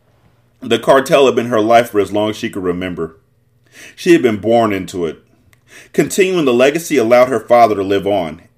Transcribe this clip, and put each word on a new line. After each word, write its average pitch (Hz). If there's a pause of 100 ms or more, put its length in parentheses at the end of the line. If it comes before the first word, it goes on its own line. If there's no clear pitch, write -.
(600)
The 143
cartel 139
had 117
been 120
her 120
life 117
for 104
as 95
long 104
as 104
she 113
could 95
remember. 90 (800)
She 180
had 151
been 113
born 113
into 90
it. - (720)
Continuing 180
the 127
legacy 143
allowed 123
her 117
father 117
to 98
live 98
on, 87 (160)